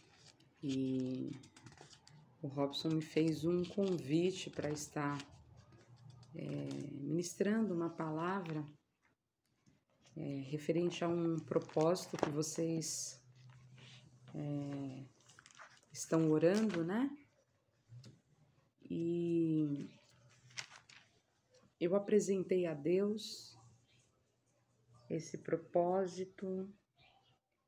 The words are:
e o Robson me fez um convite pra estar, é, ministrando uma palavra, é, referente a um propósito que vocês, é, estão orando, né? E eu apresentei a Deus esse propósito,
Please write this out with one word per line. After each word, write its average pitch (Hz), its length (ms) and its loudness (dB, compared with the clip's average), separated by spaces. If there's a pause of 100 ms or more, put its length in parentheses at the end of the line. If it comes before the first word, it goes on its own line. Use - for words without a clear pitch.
(640)
e 131 760 -2 (1000)
o 151 60 -4
Robson 139 420 -2
me 156 140 2
fez 156 420 2
um 175 180 2
convite 175 840 0
pra 147 220 -4
estar, 143 520 -2 (1120)
é, 151 100 -8 (500)
ministrando 180 840 0
uma 165 160 0
palavra, 160 760 -2 (1500)
é, 143 320 -6
referente 170 540 0
a 170 40 4
um 170 300 2
propósito 165 800 2
que - 140 2
vocês, 160 880 -2 (1120)
é, 143 720 -6 (880)
estão 160 380 2
orando, 170 540 4
né? 233 240 0 (1800)
E 165 1000 2 (1900)
eu 170 180 2
apresentei 190 680 4
a 160 80 0
Deus 185 840 0 (1500)
esse 160 280 -4
propósito, 185 1400 -2 (960)